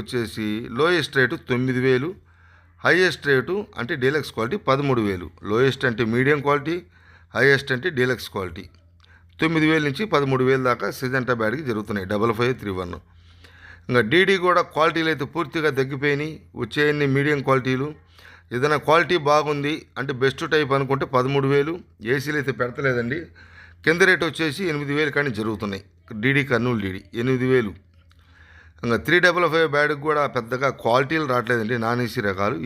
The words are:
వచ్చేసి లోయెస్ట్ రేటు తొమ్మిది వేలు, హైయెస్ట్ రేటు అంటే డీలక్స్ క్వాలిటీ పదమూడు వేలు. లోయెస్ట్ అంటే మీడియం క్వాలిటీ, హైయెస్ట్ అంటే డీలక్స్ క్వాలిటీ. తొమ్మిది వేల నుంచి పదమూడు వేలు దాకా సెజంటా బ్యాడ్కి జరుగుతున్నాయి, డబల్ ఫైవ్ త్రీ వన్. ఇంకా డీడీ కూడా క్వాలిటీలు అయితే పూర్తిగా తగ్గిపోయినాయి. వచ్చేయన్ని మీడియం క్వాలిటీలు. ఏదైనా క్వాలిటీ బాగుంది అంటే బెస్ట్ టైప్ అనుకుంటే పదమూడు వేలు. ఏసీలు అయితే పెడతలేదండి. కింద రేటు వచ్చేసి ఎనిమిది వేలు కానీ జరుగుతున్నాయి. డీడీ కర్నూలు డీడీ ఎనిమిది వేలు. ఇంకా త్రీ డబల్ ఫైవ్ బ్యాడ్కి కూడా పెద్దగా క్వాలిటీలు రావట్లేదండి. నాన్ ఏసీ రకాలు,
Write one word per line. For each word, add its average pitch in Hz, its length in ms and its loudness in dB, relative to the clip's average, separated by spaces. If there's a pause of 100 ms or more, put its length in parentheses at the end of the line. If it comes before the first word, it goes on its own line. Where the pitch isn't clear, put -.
వచ్చేసి 110 460 -4 (240)
లోయెస్ట్ 147 460 0
రేటు 127 180 2 (140)
తొమ్మిది 127 380 0
వేలు, 131 220 2 (760)
హైయెస్ట్ 160 420 2
రేటు 135 260 2 (240)
అంటే 120 180 -6
డీలక్స్ 135 400 0
క్వాలిటీ 123 220 -2
పదమూడు 135 440 2
వేలు. 92 260 -2 (160)
లోయెస్ట్ 127 420 2
అంటే 120 200 0
మీడియం 131 360 2
క్వాలిటీ, 143 340 0 (600)
హైయెస్ట్ 139 360 4
అంటే 131 180 -2
డీలక్స్ 127 440 -2
క్వాలిటీ. 92 320 -8 (760)
తొమ్మిది 156 300 2
వేల 160 120 2
నుంచి 147 220 -2
పదమూడు 135 380 0
వేలు 131 200 2
దాకా 123 280 0
సెజంటా 127 420 -4
బ్యాడ్కి 113 360 -2
జరుగుతున్నాయి, 104 420 -4
డబల్ 110 220 2
ఫైవ్ 120 260 0
త్రీ 101 120 -6
వన్. 90 260 -8 (920)
ఇంకా 123 120 4
డీడీ 180 360 4
కూడా 175 240 4
క్వాలిటీలు 160 520 0
అయితే 139 120 -4
పూర్తిగా 156 440 -4
తగ్గిపోయినాయి. 139 640 -2 (220)
వచ్చేయన్ని 147 600 0
మీడియం 143 320 2
క్వాలిటీలు. 131 400 0 (680)
ఏదైనా 143 220 0
క్వాలిటీ 170 400 2
బాగుంది 147 560 0 (240)
అంటే 135 160 -6
బెస్ట్ 135 380 0
టైప్ 151 260 2
అనుకుంటే 135 280 -2
పదమూడు 135 480 2
వేలు. 143 200 2 (400)
ఏసీలు 143 280 -2
అయితే 131 100 -2
పెడతలేదండి. 123 680 -2 (680)
కింద 170 160 4
రేటు 185 240 4
వచ్చేసి 156 360 -4 (100)
ఎనిమిది 143 220 -4
వేలు 147 240 0
కానీ 143 220 0
జరుగుతున్నాయి. 104 440 -4 (380)
డీడీ 139 300 2
కర్నూలు 120 300 2
డీడీ 95 200 -6 (200)
ఎనిమిది 127 260 0
వేలు. 123 260 2 (1080)
ఇంకా 117 220 0
త్రీ 165 140 4
డబల్ 175 340 4
ఫైవ్ 160 220 2
బ్యాడ్కి 147 260 0
కూడా 151 260 0
పెద్దగా 123 420 -2
క్వాలిటీలు 135 560 0
రావట్లేదండి. 120 520 0
నాన్ 117 240 0
ఏసీ 120 200 -4
రకాలు, 101 340 0 (100)